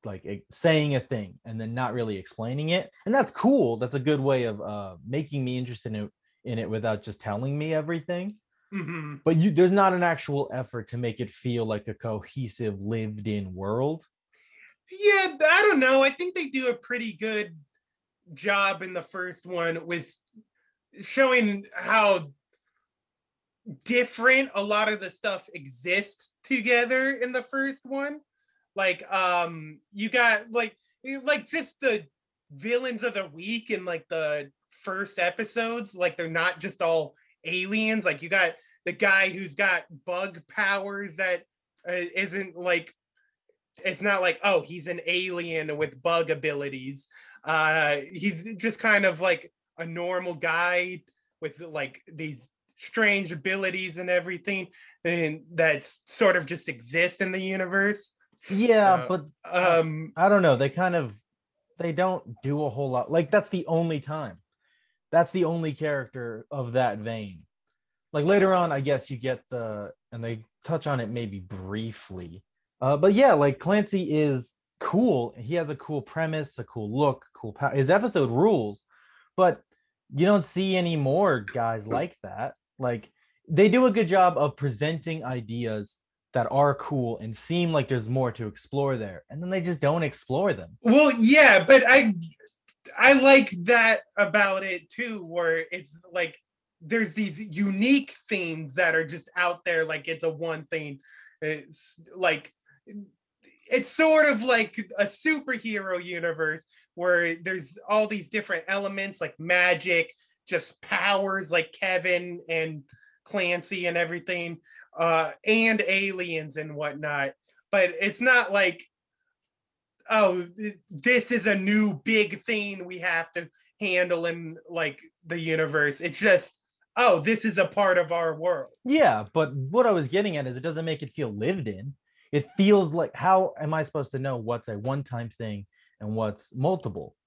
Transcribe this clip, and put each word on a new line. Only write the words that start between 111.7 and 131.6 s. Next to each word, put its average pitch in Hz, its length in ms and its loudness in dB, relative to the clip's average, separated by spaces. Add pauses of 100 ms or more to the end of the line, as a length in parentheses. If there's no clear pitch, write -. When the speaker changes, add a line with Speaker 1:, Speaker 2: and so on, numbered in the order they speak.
Speaker 2:
Kevin 180 800 -2
and 160 340 -4 (400)
Clancy 180 600 -4
and 170 100 0
everything, 170 600 -4 (400)
uh, 160 340 2 (140)
and 220 420 4
aliens 180 680 -2
and 156 180 -10
whatnot. 147 580 -4 (380)
But 185 300 2
it's 196 180 -2
not 247 320 4
like, 190 320 0 (1300)
"Oh, 185 360 2 (120)
th-, 208 200 -8 (140)
this 240 400 2
is 214 160 0
a 202 80 2
new 196 480 0
big 208 400 0
thing 202 420 -6
we 180 140 -14
have 165 320 -4
to 170 180 -10 (300)
handle 180 460 0
in, 170 320 -6 (120)
like, 156 300 -4 (260)
the 170 140 -6
universe." 156 640 0
It's 165 180 -8
just, 196 400 2 (380)
"Oh, 208 240 6
this 220 240 0
is 196 120 0
a 190 80 4
part 185 320 2
of 165 140 0
our 165 240 -2
world." 156 360 -2 (120)
Speaker 1:
Yeah, 233 400 4 (100)
but 151 220 2
what 165 320 2
I 220 40 4
was 160 180 2
getting 190 260 0
at 139 120 -4
is 123 100 -8
it 127 60 -12
doesn't 160 220 -4
make 156 160 -4
it 135 120 -12
feel 127 180 -4
lived 123 380 -2